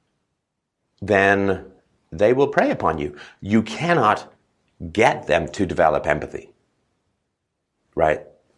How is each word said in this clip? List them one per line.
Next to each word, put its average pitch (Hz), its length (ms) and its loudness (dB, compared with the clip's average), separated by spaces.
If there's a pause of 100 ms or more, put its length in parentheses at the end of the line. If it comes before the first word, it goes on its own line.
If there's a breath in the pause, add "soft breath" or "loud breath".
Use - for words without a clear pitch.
(1000)
then 98 640 2 (480)
they 110 220 2
will 139 140 2
prey - 220 0
upon 82 280 -2
you. 73 180 -8 (240 loud breath)
You 107 220 2
cannot 131 680 0 (600)
get 117 340 2
them 80 260 0
to 101 120 -4
develop 78 420 0
empathy, - 460 -6 (1400)
right? 78 260 0 (380)